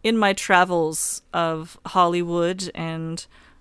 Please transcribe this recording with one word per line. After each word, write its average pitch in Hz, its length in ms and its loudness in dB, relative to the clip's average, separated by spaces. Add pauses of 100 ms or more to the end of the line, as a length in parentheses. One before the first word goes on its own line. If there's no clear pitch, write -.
in 226 160 2
my 202 160 4
travels 180 880 0 (120)
of 165 520 -4
Hollywood 175 880 0
and 165 540 -8 (340)